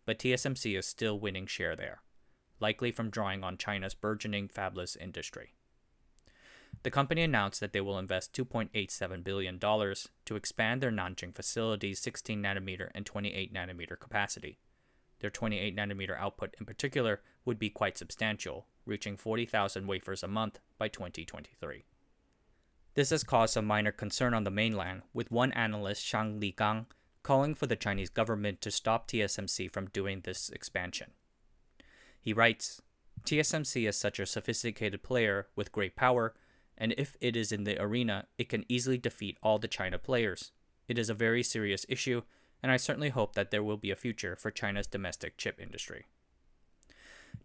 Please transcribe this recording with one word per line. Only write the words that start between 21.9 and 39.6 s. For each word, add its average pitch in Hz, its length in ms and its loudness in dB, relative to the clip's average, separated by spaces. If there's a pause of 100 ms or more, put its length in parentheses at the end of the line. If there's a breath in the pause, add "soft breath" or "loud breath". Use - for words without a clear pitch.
This 139 160 4
has 160 140 2
caused 113 300 6
some 107 120 2
minor 107 260 4
concern 120 420 2
on 107 120 2
the 98 60 0
mainland, 98 520 0 (100)
with 120 180 -2
one 120 220 4
analyst, 107 500 0
Shang 107 360 0
Ligang, 107 460 0 (360 soft breath)
calling 143 340 4
for 143 120 0
the 117 80 2
Chinese 98 340 0
government 104 520 0
to 104 100 -4
stop - 360 2
T 110 140 2
S 98 160 2
M 98 120 -4
C 92 180 -2
from 95 200 -4
doing 98 340 -2
this - 280 -6
expansion. - 640 -6 (1080 loud breath)
He 110 100 0
writes, 113 500 4 (440)
"T 151 140 4
S - 140 4
M 156 120 0
C 117 200 2
is 104 120 2
such - 220 0
a 101 60 -2
sophisticated 107 800 -2
player 107 520 2
with - 180 -2
great 98 240 0
power, 123 380 4 (420 soft breath)
and 113 200 0
if 143 220 -4
it 120 160 2
is 110 160 0
in 101 140 -2
the 101 160 0
arena, 107 440 0 (120)
it 120 100 0
can 110 220 -2
easily 123 280 4
defeat 110 460 -6
all 107 160 6
the 113 80 -2